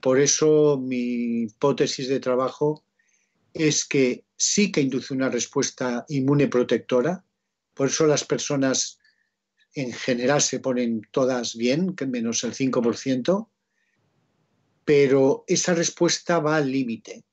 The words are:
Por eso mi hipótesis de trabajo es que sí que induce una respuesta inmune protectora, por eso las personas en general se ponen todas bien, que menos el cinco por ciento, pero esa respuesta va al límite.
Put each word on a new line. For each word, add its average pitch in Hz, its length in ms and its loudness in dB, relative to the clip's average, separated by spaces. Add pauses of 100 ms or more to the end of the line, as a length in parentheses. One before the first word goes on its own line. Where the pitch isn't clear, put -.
Por 131 180 2
eso 151 600 4
mi 120 640 -2
hipótesis 131 640 -2
de 135 100 -2
trabajo 131 680 -2 (680)
es 156 320 0
que 127 400 0 (120)
sí - 360 0
que 160 80 0
induce 131 320 -2
una 131 160 -2
respuesta 120 800 -4
inmune 139 400 2
protectora, 123 760 0 (500)
por 135 140 -2
eso 160 180 0
las 147 180 2
personas 135 760 -2 (760)
en 127 180 -6
general 127 480 0
se 131 180 -2
ponen 120 440 -2 (100)
todas 127 420 -2
bien, 135 400 -2
que 135 120 -6
menos 117 360 -4
el 117 120 -6
cinco 131 280 0
por 117 140 0
ciento, 135 540 -2 (1300)
pero 139 600 4
esa 180 280 0
respuesta 170 640 0
va 151 160 0
al 135 160 0
límite. 117 600 -6